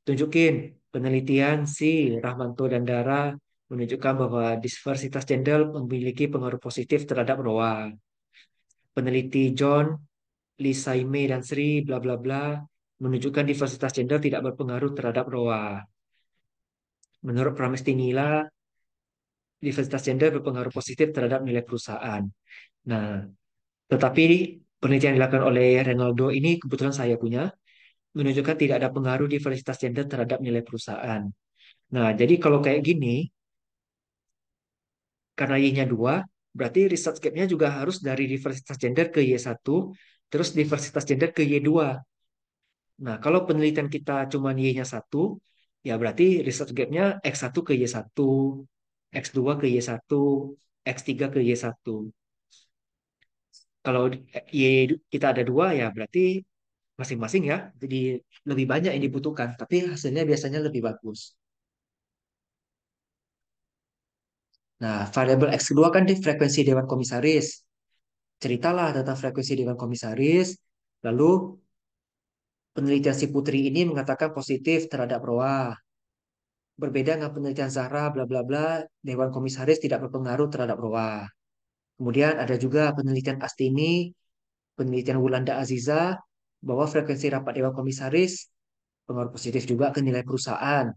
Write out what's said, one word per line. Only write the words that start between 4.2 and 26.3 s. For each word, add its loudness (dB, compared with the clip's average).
diversitas -6
gender 2
memiliki -4
pengaruh -2
positif -2
terhadap 0
roa. 0
Peneliti 0
John, 4
Lisa -2
Ime, 0
dan -4
Sri, 0
bla -4
bla -2
bla, -4
menunjukkan 0
diversitas -2
gender 0
tidak -2
berpengaruh -2
terhadap -2
roa. -2
Menurut 0
Pramestinila, 0
diversitas -2
gender 2
berpengaruh -4
positif 0
terhadap 0
nilai 0
perusahaan. -6
Nah, -4
tetapi 4
penelitian 4
yang 4
dilakukan 4
oleh 6
Renaldo 2